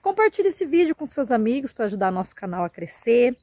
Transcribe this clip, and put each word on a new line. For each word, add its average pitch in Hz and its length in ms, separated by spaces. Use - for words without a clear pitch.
Compartilhe 392 460
esse 349 180
vídeo 320 300
com 302 100
seus 254 240
amigos 247 420
pra 226 140
ajudar 196 240
nosso - 240
canal 180 300
a 175 40
crescer. 240 760